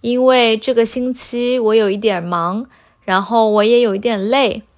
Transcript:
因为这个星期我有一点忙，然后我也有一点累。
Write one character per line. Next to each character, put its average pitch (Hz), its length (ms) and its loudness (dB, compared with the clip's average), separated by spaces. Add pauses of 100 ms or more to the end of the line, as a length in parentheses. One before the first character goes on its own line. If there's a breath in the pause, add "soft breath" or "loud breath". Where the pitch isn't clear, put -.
因 247 240 0
为 240 320 4
这 247 160 -4
个 233 120 2
星 247 280 -6
期 247 440 -4
我 220 160 0
有 214 160 2
一 196 60 -2
点 202 260 -2
忙， 175 460 -4 (380 soft breath)
然 190 180 0
后 220 260 2
我 208 140 2
也 233 160 4
有 220 160 2
一 196 40 -6
点 220 220 -2
累。 220 420 0 (140)